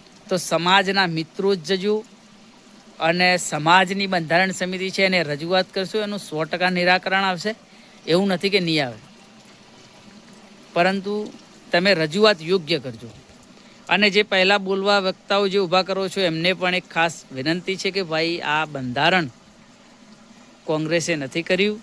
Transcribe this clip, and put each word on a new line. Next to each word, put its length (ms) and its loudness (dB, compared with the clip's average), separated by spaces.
તો 80 0
સમાજના 680 2
મિત્રો 480 -2
જ 180 -4
જજો 320 -2
અને 380 2
સમાજની 680 2
બંધારણ 440 2
સમિતિ 400 -4
છે 140 0
એને 180 2
રજૂઆત 500 -2
કરશો, 260 -4
એનું 200 -6
સો 240 -6
ટકા 260 -2
નિરાકરણ 540 2
આવશે. 320 -2
એવું 200 4
નથી 220 0
કે 100 2
નહીં 260 0
આવે, 140 -10
પરંતુ 600 0
તમે 220 2
રજૂઆત 480 2
યોગ્ય 380 0
કરજો. 300 -12
અને 200 4
જે 140 2
પહેલાં 400 2
બોલવા 360 0
વક્તાઓ 480 -2
જે 100 0
ઊભા 260 2
કરો 240 -2
છો 140 -4
એમને 320 0
પણ 220 0
એક 140 -4
ખાસ 420 -2
વિનંતી 440 -4
છે 160 -4
કે 100 -4
ભાઈ 380 -2
આ 260 -2
બંધારણ 640 0
કોંગ્રેસે 520 -2
નથી 260 -6
કર્યું, 420 0